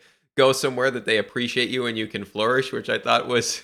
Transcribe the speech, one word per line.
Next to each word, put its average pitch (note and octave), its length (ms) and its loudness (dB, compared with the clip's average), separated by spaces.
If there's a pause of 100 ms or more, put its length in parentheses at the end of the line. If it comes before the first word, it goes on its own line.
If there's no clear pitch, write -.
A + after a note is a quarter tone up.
(360)
"Go C3+ 140 6
somewhere B2+ 400 0
that A#2+ 140 -6
they A2 140 2
appreciate A#2+ 520 -2
you B2 160 -4
and A2+ 100 -4
you A2 120 -4
can G2+ 160 -8
flourish," B2 480 0
which A#2 180 -4
I A2 80 0
thought A#2 300 2
was A#2+ 360 0